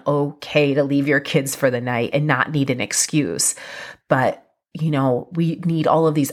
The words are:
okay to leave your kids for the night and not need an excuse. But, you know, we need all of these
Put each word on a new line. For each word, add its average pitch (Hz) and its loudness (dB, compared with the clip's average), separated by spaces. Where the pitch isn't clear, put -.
okay 143 0
to 143 4
leave 139 0
your 143 2
kids 135 -2
for 131 2
the 123 -2
night 120 -2
and 151 0
not 131 2
need 139 0
an 127 -2
excuse. - -2
But, 131 0
you 160 -2
know, 135 0
we 165 0
need 160 0
all 160 4
of 156 2
these 143 0